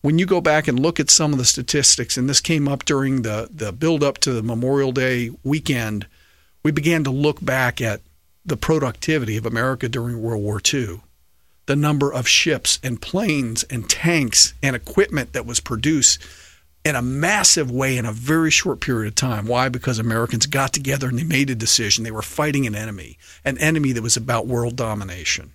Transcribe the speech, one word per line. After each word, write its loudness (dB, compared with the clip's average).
When 2
you 4
go 2
back 4
and 2
look 0
at 2
some 4
of 0
the 0
statistics, 2
and 0
this 2
came 0
up -4
during 2
the, -4
the -8
build-up 2
to 0
the 0
Memorial 0
Day 0
weekend, -2
we 2
began 2
to -2
look 0
back 0
at -4
the -2
productivity 0
of -4
America -2
during -4
World -2
War -2
Two, -2
the 2
number 2
of -2
ships 2
and -4
planes -2
and -8
tanks 2
and 2
equipment 0
that -4
was -4
produced 2
in 0
a 0
massive 2
way 0
in -2
a -2
very 0
short 0
period -2
of -6
time. -2
Why? 2
Because -4
Americans 0
got -2
together -2
and -2
they -2
made 0
a -2
decision. 0
They -6
were -6
fighting 0
an -4
enemy, -10
an -4
enemy 2
that -2
was 0
about -2
world -2
domination. -6